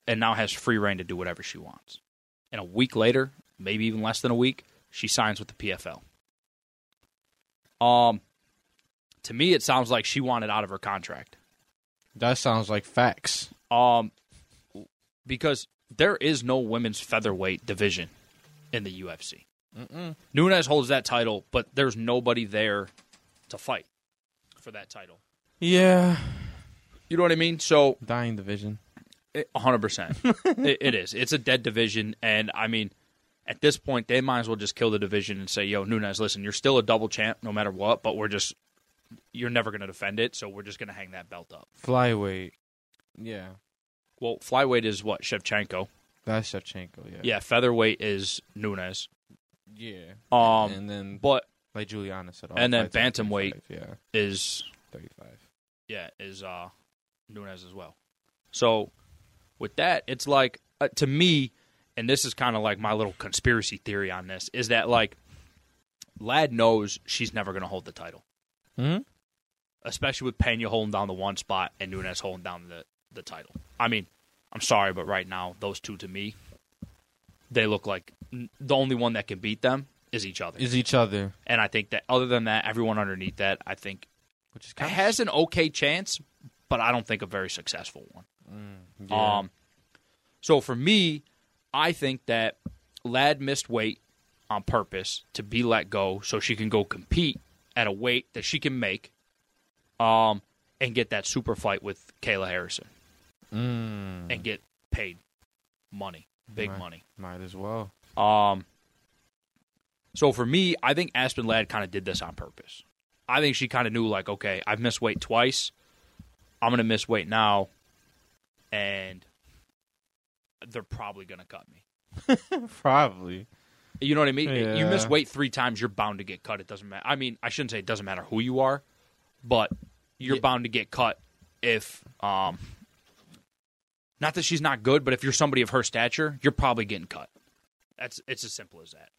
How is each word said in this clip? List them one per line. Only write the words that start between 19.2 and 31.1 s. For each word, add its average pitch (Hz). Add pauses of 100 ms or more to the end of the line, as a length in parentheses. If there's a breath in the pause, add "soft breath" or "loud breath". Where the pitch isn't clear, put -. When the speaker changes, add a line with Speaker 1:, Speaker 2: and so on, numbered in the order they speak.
Speaker 1:
C. - (340)
Speaker 2:
Mm-mm. 160 (160)
Speaker 1:
Nunes 170
holds 139
that 135
title, 113
but 120
there's 131
nobody 120
there 101 (640)
to -
fight 110 (720)
for 120
that 101
title. 90 (420)
Speaker 2:
Yeah. 180 (920 loud breath)
Speaker 1:
You 165
know 175
what 170
I 160
mean? 165
So 143
Speaker 2:
Dying 117
division. 104 (560)
Speaker 1:
it, -
a -
hundred 123
percent. 101
Speaker 2:
<laughs> - (200)
Speaker 1:
It, 254
it 131
is. 90